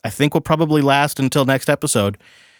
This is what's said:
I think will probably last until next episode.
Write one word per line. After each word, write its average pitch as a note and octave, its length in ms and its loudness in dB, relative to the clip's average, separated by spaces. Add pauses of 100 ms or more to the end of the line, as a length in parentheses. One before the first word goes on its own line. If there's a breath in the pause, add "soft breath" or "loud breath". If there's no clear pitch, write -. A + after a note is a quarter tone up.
I A2+ 80 -8
think C#3+ 240 0
will D#3+ 60 2
probably D3+ 420 0
last C#3 360 0
until C3+ 260 0
next C3+ 220 0
episode. A2 520 -2 (400 soft breath)